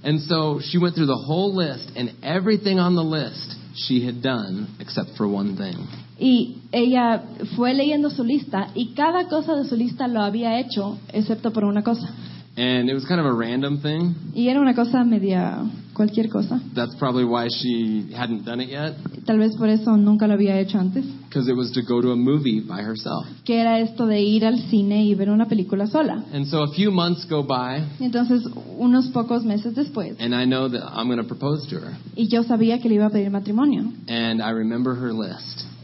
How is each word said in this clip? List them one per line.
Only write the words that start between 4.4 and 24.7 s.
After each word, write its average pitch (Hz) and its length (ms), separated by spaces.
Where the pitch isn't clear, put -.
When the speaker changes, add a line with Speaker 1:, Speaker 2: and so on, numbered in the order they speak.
Speaker 1:
except - 380
for 107 100
one 101 300
thing. 95 200
Speaker 2:
Y 254 400
ella 240 500
fue 247 160
leyendo 294 380
su 277 140
lista, 233 500
y 233 200
cada 349 340
cosa 311 280
de 277 80
su 240 120
lista 240 320
lo 233 140
había 226 380
hecho, 208 380
excepto 214 400
por 214 120
una 208 180
cosa. 233 280
Speaker 1:
And 127 300
it 135 40
was 135 120
kind 175 140
of 156 40
a 135 80
random 127 480
thing. 160 340
Speaker 2:
Y 240 140
era 269 120
una 262 140
cosa 240 280
media 196 600
cualquier 220 340
cosa. - 320
Speaker 1:
That's 120 220
probably 127 280
why 120 240
she 113 680
hadn't 117 300
done 117 180
it 127 60
yet. 147 280
Speaker 2:
Tal 220 140
vez 220 180
por 226 140
eso 220 260
nunca 208 300
lo 208 80
había 196 260
hecho 196 180
antes. 185 280
Speaker 1:
'Cause 127 200
it 123 60
was 123 160
to 123 100
go 120 200
to 123 100
a 123 40
movie 127 440
by 101 220
herself. 107 420
Speaker 2:
Que 233 160
era 226 160
esto 226 280
de 214 140
ir 214 240
al 233 140
cine 208 380